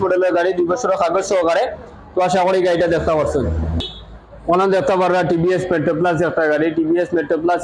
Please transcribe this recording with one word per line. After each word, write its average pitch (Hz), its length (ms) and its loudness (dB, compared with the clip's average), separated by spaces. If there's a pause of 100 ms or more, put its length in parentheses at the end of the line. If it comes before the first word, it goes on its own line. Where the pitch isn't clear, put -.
মডেলের 185 340 2
গাড়ি, 175 200 2
দুই 175 140 0
বছরের 185 320 0
কাগজ 180 280 0
সহকারে। 175 320 2 (500)
তো - 40 -2 (100)
আশা 180 200 2
করি 190 200 2
গাড়িটা 175 260 2
দেখতে 160 240 0
পারছেন। - 280 0 (1080)
ওনার 190 220 2
দেখতে 190 260 2
পারবা 180 180 2 (120)
টিভিএস 180 400 0
মেট্রো 160 280 0
প্লাস 175 180 2 (120)
একটা 160 220 -2
গাড়ি, 151 160 2 (100)
টিভিএস 170 380 0
মেট্রো 160 280 0
প্লাস, 175 200 0